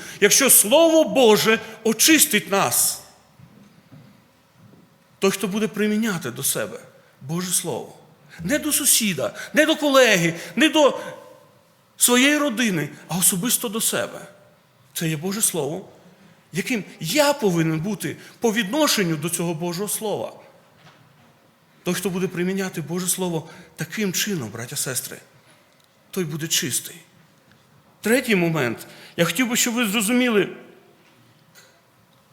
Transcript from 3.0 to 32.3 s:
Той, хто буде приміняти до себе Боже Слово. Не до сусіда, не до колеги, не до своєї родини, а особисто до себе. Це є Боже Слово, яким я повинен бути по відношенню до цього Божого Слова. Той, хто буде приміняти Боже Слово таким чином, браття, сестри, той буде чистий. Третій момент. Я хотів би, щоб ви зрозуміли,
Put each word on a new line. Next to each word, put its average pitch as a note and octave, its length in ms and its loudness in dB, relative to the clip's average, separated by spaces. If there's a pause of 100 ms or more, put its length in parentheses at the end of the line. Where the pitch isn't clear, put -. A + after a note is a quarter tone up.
Той, G3 120 2
хто G#3+ 160 -4
буде G#3 200 -2
приміняти G#3 640 -2
до C3 120 -8
себе G2+ 360 -4 (420)
Боже F3 300 -6
Слово. D3+ 440 -6 (440)
Не G#3+ 200 -2
до D4+ 120 -6
сусіда, F#3+ 600 0 (200)
не C#4+ 120 4
до D#4 100 2
колеги, A#3+ 580 4 (220)
не D4+ 140 4
до D4+ 300 4 (1000)
своєї C4 400 4
родини, G#3+ 520 -2 (180)
а D#3+ 100 -4
особисто G3+ 520 0
до G#3+ 120 -6
себе. - 380 -4 (720)
Це E3 160 -4
є D#3+ 80 -4
Боже F#3+ 240 -6
Слово, E3+ 480 -4 (640)
яким G3 300 -4 (160)
я C#4+ 340 2
повинен E3 460 0
бути E3+ 380 -6 (220)
по A3+ 140 2
відношенню G#3+ 600 0
до D#3 140 -4
цього E3+ 240 -4
Божого F3 360 -6
Слова. F#3 440 -6 (1500)
Той, F3 100 -2
хто F#3 160 -4
буде F3+ 180 -2
приміняти F#3 540 -4
Боже F3 260 -6
Слово F3 420 -4 (260)
таким F#3+ 380 -6
чином, D#3+ 360 -4
браття, A#2 260 -12
сестри, - 420 -8 (960)
той F#3+ 120 -4
буде D#3 240 -8
чистий. - 500 -4 (1040)
Третій A3+ 340 2
момент. D#3+ 520 0 (300)
Я E3+ 80 2
хотів A3 240 -2
би, A#3+ 60 -2
щоб A#3+ 180 0
ви A#3+ 140 0
зрозуміли, A3 600 2 (1800)